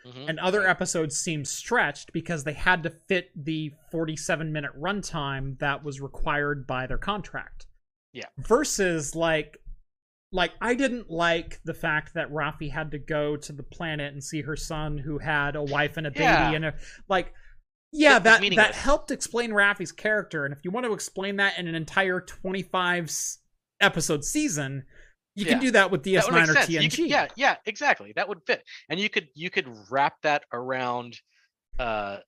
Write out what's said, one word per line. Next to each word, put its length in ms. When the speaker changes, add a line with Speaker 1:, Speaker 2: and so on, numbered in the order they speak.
Speaker 1:
Mm-hmm. 240
Speaker 2:
And 100
other 200
Speaker 1:
Right. 100
Speaker 2:
episodes 500
seemed 260
stretched 680
because 320
they 100
had 300
to 60
fit 460
the 360
forty-seven 640
minute 280
runtime 800
that 260
was 160
required 680
by 200
their 120
contract. 680
Speaker 1:
Yeah. 100
Speaker 2:
Versus, 760
like, 440
like, 280
I 140
didn't 360
like 540
the 100
fact 400
that 180
Rafi 380
had 220
to 60
go 380
to 160
the 100
planet 520
and 100
see 180
her 140
son 420
who 200
had 360
a 80
wife 360
and 80
a 40
baby 140
Speaker 1:
Yeah. 280
Speaker 2:
and 120
a, 100
like, 240
yeah, 200
Speaker 1:
That 20
was 100
Speaker 2:
that, 120
that 40
Speaker 1:
meaningless. 360
Speaker 2:
helped 340
explain 400
Rafi's 420
character. 540
And 80
if 100
you 60
want 160
to 80
explain 420
that 220
in 100
an 60
entire 480
twenty-five 800
s-, 340
episode 440
season, 600
you 100
can 100
Speaker 1:
Yeah. 60
Speaker 2:
do 120
that 180
with 120
D 140
S 120
nine 60
Speaker 1:
That 60
would 80
make 80
Speaker 2:
or 40
Speaker 1:
sense. 100
You 80
Speaker 2:
T 60
N 60
G. 120
Speaker 1:
could, 80
yeah, 260
yeah, 200
exactly. 480
That 140
would 180
fit. 160
And 120
you 100
could, 240
you 160
could 160
wrap 320
that 300
around, 640
uh, 500